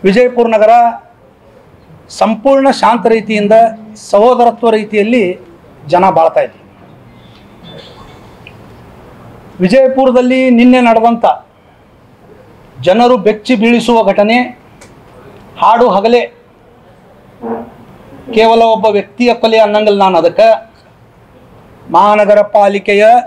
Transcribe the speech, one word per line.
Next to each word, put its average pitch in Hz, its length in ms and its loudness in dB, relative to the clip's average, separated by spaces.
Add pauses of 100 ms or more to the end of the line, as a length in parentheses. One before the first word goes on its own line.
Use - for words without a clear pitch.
ವಿಜಯಪುರ 240 480 0
ನಗರ 214 180 4 (1500)
ಸಂಪೂರ್ಣ 269 480 0 (120)
ಶಾಂತ 214 240 -2 (100)
ರೀತಿಯಿಂದ, 214 400 -2 (560)
ಸಹೋದರತ್ವ 233 680 0
ರೀತಿಯಲ್ಲಿ 214 460 -2 (680)
ಜನ 175 120 0 (120)
ಬಾಳ್ತಾ 160 300 0
ಇದ್ರು. - 160 -20 (3000)
ವಿಜಯಪುರದಲ್ಲಿ 254 800 0 (180)
ನಿನ್ನೆ 247 300 4
ನಡೆದಂಥ 233 380 0 (1600)
ಜನರು 240 280 2 (120)
ಬೆಚ್ಚಿ 214 360 -2
ಬೀಳಿಸುವ 233 360 0 (140)
ಘಟನೆ, 214 260 0 (1200)
ಹಾಡು 233 260 0 (100)
ಹಗಲೇ 226 260 0 (2250)
ಕೇವಲ 226 260 2 (120)
ಒಬ್ಬ 202 120 -4 (120)
ವ್ಯಕ್ತಿಯ 240 320 -4 (120)
ಕೊಲೆ 226 240 0
ಅನ್ನಂಗಿಲ್ಲ 208 380 0
ನಾನು. 185 180 0
ಅದಕ್ಕೆ 220 260 2 (1500)
ಮಹಾನಗರ 208 460 2 (160)
ಪಾಲಿಕೆಯ 202 480 0 (220)